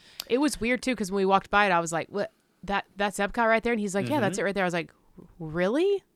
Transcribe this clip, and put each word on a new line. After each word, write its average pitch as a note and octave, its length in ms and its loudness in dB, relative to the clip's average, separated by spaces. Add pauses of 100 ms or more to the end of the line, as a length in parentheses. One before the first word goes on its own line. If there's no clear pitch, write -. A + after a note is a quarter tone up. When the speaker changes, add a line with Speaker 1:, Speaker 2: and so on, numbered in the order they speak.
(280)
Speaker 1:
It A#3 100 2
was D4 220 0
weird, A#3+ 200 0
too, B3+ 140 -2
'cause F#3+ 160 -4
when G3 60 -2
we G3 100 2
walked F#3+ 240 2
by G3+ 160 4
it, F#3+ 60 2
I E3+ 80 4
was E3 120 -4
like, D#3+ 160 -4
"What? - 220 -6 (320)
That, G3 220 -4 (120)
that's G3+ 220 -2
Epcot G#3+ 300 0
right A3+ 160 4
there?" A#3 80 0
And A3+ 80 0
he's G3+ 160 -2
like, G3 120 0
"Yeah, D4 120 0
that's F#3+ 180 2
Speaker 2:
Mm-hmm. G#3 40 0
Speaker 1:
it - 20 0
right F#3+ 100 0
there." F#3+ 100 0
I - 40 2
was E3+ 60 -2
like, E3 180 -4 (480)
"Really?" G#3 640 0 (120)